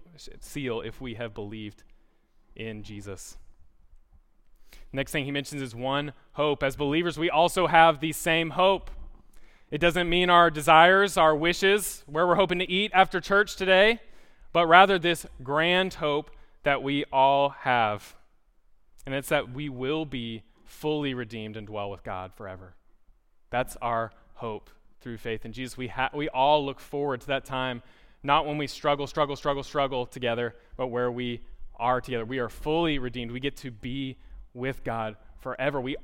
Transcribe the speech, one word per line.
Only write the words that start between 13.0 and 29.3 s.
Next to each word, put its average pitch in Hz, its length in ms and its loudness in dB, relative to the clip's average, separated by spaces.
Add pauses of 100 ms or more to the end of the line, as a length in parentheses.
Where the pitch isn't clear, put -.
church 202 360 0
today, 196 440 4 (520)
but 170 140 4
rather 185 320 10
this 165 280 -2 (160)
grand 170 520 0
hope 151 360 -2 (320)
that 139 200 2
we 139 300 -2
all 139 380 4
have, 117 680 -2 (880)
and 139 80 -6
it's 139 140 -6
that 143 240 -2
we 143 160 -10
will 139 360 -4
be 117 380 -10 (220)
fully 147 500 -4
redeemed 110 420 -10
and 104 100 -14
dwell 101 240 -8
with 95 120 -12
God 92 320 -10
forever. 95 400 -16 (760)
That's 120 320 -4
our 113 300 -2 (220)
hope 110 360 -12 (300)
through 117 180 -12
faith 110 260 -6
in 113 80 -12
Jesus. 123 240 -10
We 127 120 -10
ha-, 123 240 -4
we 147 160 -6
all 143 360 2
look 135 160 -8
forward 143 420 -6
to - 60 -16
that 139 160 -4
time, 131 380 -6 (400)
not 143 240 4
when 147 120 -4
we 143 80 -4
struggle, 143 400 -2
struggle, 143 300 -2